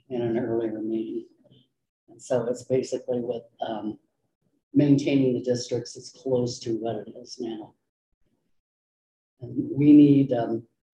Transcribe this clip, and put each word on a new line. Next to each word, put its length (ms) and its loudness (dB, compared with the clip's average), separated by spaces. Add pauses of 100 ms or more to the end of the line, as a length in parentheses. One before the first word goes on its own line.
in 120 -6
an 160 -2
earlier 420 -4
meeting. 460 -6 (800)
And 140 -20
so 240 -2
it's 180 -6
basically 560 -4
with, 240 -6 (240)
um, 300 -8 (760)
maintaining 640 2
the 80 -4
districts 560 -4
as 140 -18
close 480 -4
to 180 -6
what 200 -6
it 220 -14
is 200 -20
now. 340 -12 (1700)
And 100 -14 (240)
we 180 6
need, 400 8
um, 280 -2 (320)